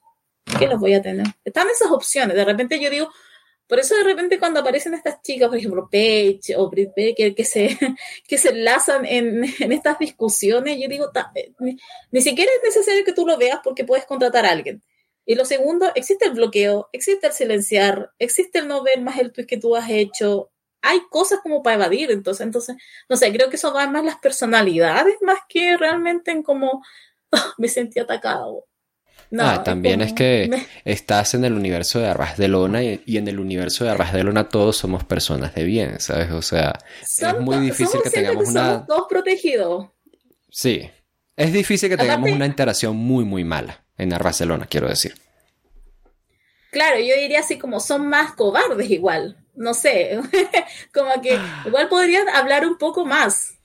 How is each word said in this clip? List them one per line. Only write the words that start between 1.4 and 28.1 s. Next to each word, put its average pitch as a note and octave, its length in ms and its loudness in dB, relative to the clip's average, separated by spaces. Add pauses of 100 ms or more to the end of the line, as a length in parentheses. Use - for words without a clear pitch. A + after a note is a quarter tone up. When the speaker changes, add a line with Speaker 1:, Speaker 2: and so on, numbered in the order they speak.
Speaker 1:
Están F4 260 0
esas A#4 200 0
opciones, A#3 460 0
de G3+ 80 4
repente A#3+ 360 0
yo C#4+ 100 -2
digo, D4 180 -2 (600)
por A#3+ 100 2
eso C4+ 180 2
de G4+ 80 4
repente F4+ 340 2
cuando E4 220 0
aparecen C#4+ 340 -2
estas D4+ 280 -6
chicas, B3+ 260 0
por A#3+ 80 -2
ejemplo, G3 340 -4
Paige G#3 680 2
o F#3+ 120 2
Britt G3 280 0
Baker, G#3+ 380 0
que A3+ 100 -2
se, A3 340 0
<laughs> - 500 -6
que C#4+ 100 -2
se - 120 4
enlazan B3 560 2
en, A#3 380 0
<laughs> C4+ 160 -4
en A#3+ 120 0
estas D4+ 260 0
discusiones, B3+ 840 -2
yo C4+ 80 -6
digo, C#4 240 -4
"Ta-, - 220 -6
eh, - 260 -10
ni, B3+ 180 -6 (320)
ni B3+ 100 2
siquiera D4+ 380 2
es - 40 -6 (140)
necesario G4+ 280 2
que F#4+ 100 0
tú F4 120 0
lo E4 120 2
veas B3 260 0
porque C4 200 -4
puedes C4 200 0
contratar B3 400 0
a F#3 60 4
alguien". D#3 320 -4 (420)
Y - 120 0
lo B3+ 100 2
segundo, D#4+ 480 0
existe G4 320 0
el C#4 60 0
bloqueo, G#3 600 0
existe G4 360 0
el D4+ 40 -2
silenciar, G3+ 840 0
existe F4 400 0
el D4 100 -2
no C#4 140 -2
ver C4 180 2
más C4 180 -4
el B3 140 -2
tweet B3 140 -10
que B3 120 -6
tú A3+ 180 2
has A#3 120 -4
hecho. G#3 640 -2 (360)
Hay F4 220 4
cosas F#4+ 340 0
como D4 200 -2
para A3+ 140 2
evadir, G#3 340 0
entonces, G3 360 -4
entonces, A#3+ 300 -6 (320)
no B3+ 80 0
sé, A#3 160 4
creo C4 160 2
que D4+ 80 -6
eso D4 160 -2
va C#4 140 0
más D4 180 -2
las D#4 140 -2
personalidades A3+ 1040 2
más F#4+ 160 2 (100)
que F4 300 2
realmente E4+ 520 0
en D#4 120 -4
cómo, C4+ 400 0 (260)
<laughs> - 240 -14
"Ah, - 240 0
me A#3 120 -2
sentí A#3+ 320 -4
atacado". F#3+ 640 -6 (640)